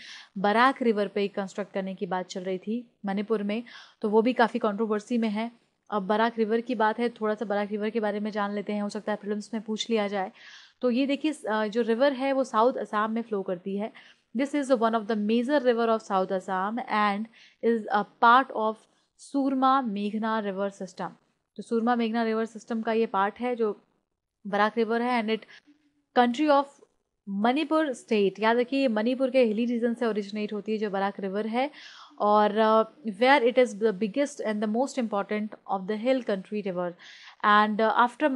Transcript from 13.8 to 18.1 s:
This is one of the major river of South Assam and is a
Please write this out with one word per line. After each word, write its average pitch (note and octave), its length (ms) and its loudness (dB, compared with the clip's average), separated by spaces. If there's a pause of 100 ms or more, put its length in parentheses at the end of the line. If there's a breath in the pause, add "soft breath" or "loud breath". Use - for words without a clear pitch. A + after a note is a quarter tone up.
This C#4 180 -2
is C#4 160 0
one A3+ 220 4
of A3+ 100 0
the G#3+ 140 -2
major A#3 440 2
river A#3 380 2
of - 40 -4
South F#3+ 300 0
Assam F#3+ 480 -4 (120)
and G#3 320 0 (400 soft breath)
is A#3 160 2 (140)
a G#3 100 2 (200)